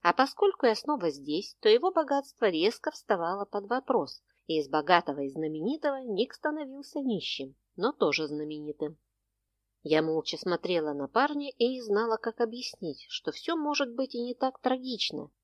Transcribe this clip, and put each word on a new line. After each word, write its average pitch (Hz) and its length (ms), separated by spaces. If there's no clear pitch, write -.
А 175 60
поскольку 277 540
я 220 80
снова 277 340
здесь, 143 520
то 226 60
его 254 240
богатство 277 560
резко 185 440
вставало 190 540
под 202 220
вопрос, 233 540
и 160 140
из 139 100
богатого 151 520
и 139 80
знаменитого 202 760
Ник 220 320
становился 294 640
нищим, 185 560
но 208 160
тоже 156 360
знаменитым. 151 720
Я 156 220
молча 160 340
смотрела 170 560
на 139 140
парня 285 500
и 240 120
не 254 120
знала, 220 360
как 220 220
объяснить, 226 680
что - 220
все - 240
может 285 400
быть 262 180
и 240 80
не 247 140
так 262 240
трагично 254 720